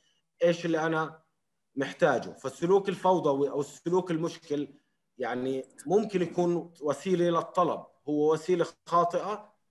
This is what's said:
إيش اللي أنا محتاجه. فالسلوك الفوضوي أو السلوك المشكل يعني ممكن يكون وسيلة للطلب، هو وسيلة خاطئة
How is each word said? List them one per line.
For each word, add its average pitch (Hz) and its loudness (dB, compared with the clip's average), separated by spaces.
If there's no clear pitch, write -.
إيش 170 2
اللي 160 0
أنا 160 -2
محتاجه. 135 0
فالسلوك 190 0
الفوضوي 151 2
أو 139 -4
السلوك 175 -2
المشكل 151 -4
يعني 127 -4
ممكن 196 0
يكون 170 -2
وسيلة 175 0
للطلب، 165 0
هو 151 2
وسيلة 170 0
خاطئة 180 -2